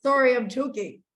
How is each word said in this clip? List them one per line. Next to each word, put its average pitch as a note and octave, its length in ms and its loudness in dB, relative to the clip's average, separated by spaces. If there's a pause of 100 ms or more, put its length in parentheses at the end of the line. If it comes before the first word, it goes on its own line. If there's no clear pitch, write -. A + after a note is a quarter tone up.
Sorry, C4+ 320 4
I'm A3+ 140 -4
choking. G#3+ 540 -8 (120)